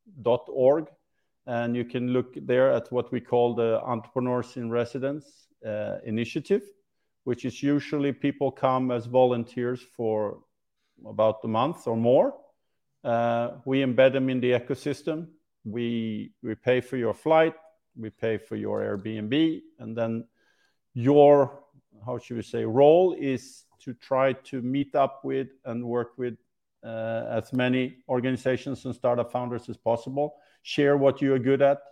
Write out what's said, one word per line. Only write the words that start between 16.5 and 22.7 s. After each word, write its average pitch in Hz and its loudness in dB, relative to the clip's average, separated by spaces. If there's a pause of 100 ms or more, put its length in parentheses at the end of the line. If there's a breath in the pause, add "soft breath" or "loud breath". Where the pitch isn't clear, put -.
pay 127 2
for 131 -8
your 113 -2
flight, 160 2 (420)
we 110 -12
pay 113 -4
for - -12
your 104 -4
Airbnb, 107 -2 (180)
and 113 -12
then 113 -4 (720)
your, 143 6 (420)
how 123 -8
should - -12
we 113 -6
say, 113 -6
role 151 6